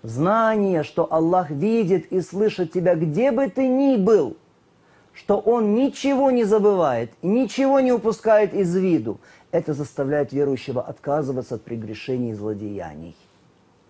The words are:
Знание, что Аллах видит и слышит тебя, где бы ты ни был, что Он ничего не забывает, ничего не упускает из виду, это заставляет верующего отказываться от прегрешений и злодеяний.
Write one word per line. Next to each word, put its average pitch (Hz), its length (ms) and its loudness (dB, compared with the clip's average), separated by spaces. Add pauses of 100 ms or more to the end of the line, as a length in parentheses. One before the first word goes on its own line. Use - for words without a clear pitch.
Знание, 190 800 0
что - 280 -2
Аллах 165 380 2
видит 190 640 0
и 185 80 0
слышит 185 520 -2
тебя, 180 220 2
где 170 380 0
бы 269 160 0
ты 262 180 -2
ни 262 300 2
был, 190 400 2 (760)
что - 260 -2
Он 220 360 2
ничего 269 560 2
не 247 140 2
забывает, 185 680 2 (120)
ничего 262 580 2
не 254 100 2
упускает 214 640 2
из 175 220 0
виду, 156 420 0 (320)
это 160 240 -2
заставляет 143 580 -4
верующего 135 480 -2
отказываться 131 760 -6
от 104 60 -12
прегрешений 117 680 -6
и 110 40 -6
злодеяний. 98 840 -10 (720)